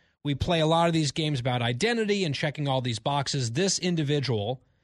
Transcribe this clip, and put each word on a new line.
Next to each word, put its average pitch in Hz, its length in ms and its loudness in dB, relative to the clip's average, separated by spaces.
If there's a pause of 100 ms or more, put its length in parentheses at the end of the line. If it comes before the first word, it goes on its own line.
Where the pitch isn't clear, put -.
(220)
we 143 140 -2
play 165 240 0
a 156 60 4
lot 165 200 4
of 170 60 2
these 156 180 2
games 151 300 -2
about 123 200 0
identity 202 640 0
and 151 100 0
checking 147 360 -4
all 131 140 2
these 120 180 -4
boxes, 139 500 -2
this 180 300 0
individual, 135 840 -2 (220)